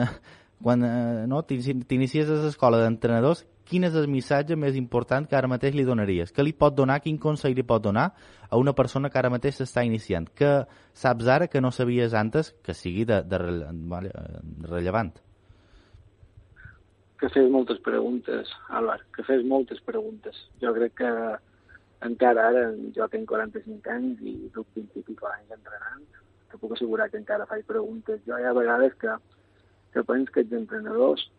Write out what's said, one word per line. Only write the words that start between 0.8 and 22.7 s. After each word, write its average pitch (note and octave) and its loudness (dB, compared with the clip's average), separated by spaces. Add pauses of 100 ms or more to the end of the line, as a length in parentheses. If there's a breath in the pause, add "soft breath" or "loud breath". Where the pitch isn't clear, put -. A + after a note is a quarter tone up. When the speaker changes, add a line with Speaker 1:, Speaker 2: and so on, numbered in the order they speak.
Speaker 1:
eh, A#2 -2
no, D3 -2
t'inici-, C3 -2
t'inicies C3+ 0
a D3+ 0
l'escola B2 4
d'entrenadors, A#2 2 (240)
quin F3+ 2
és E3 0
el D3+ 2
missatge C#3+ 0
més C#3 0
important C3 0
que C#3+ 0
ara C3 2
mateix C3 0
li C#3 4
donaries? G2+ 0
Què - 2
li D3+ 0
pot D3 6
donar, C3+ 4
quin D#3 -2
consell D3+ 0
li C3 2
pot A#2 2
donar A2 4 (420 loud breath)
a A2+ 2
una C3+ 4
persona C3+ 0
que C3+ 0
ara B2+ 4
mateix B2 -2
s'està B2+ -2
iniciant? G#2+ -2 (100)
Què C#3+ 4 (280 soft breath)
saps A#2 0
ara D3+ 4
que C#3 0
no B2+ 2
sabies A#2+ 0
antes, A2+ 0 (120)
que F2 -6
sigui F#2 -4
de, G#2+ 2
de F#2 -2
rele-, F2 -4 (180)
vale, F2 -8
eh, D#2+ -12 (260)
rellevant? F2 -2 (2000 soft breath)
Speaker 2:
Que C3+ 0
fes C3+ 6
moltes B2 2
preguntes, A#2 -2 (220)
Álvaro, - -4 (120)
que A#2+ -8
fes C3 2
moltes C3 -2
preguntes. - -8 (240)
Jo A#2+ 0
crec A#2 0
que B2 -2 (1000 soft breath)
encara A#2 4
ara, B2 4 (340)